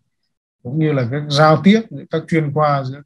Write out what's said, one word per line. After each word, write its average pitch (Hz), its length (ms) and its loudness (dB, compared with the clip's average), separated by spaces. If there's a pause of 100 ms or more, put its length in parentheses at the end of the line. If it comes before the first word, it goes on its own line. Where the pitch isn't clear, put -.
(640)
cũng 131 160 -6
như 156 140 0
là 127 180 -2
các 147 180 -6
giao 151 360 4
tiếp 214 160 6 (100)
giữa 139 200 -16
các 160 180 -4
chuyên 156 260 -2
khoa, 147 300 0
giữa 135 220 -12